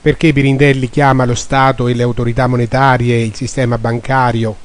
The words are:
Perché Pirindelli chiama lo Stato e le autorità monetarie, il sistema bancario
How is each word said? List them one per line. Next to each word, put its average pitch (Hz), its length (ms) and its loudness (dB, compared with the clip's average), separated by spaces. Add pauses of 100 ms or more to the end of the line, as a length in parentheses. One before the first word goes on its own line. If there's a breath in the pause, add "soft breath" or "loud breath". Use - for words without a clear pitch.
Perché 151 320 2
Pirindelli 135 560 2
chiama 135 360 2
lo 123 80 0
Stato 135 540 0
e 123 80 0
le 120 80 0
autorità 120 420 -2
monetarie, 120 800 0
il 110 100 -6
sistema 120 460 -4
bancario 117 840 -2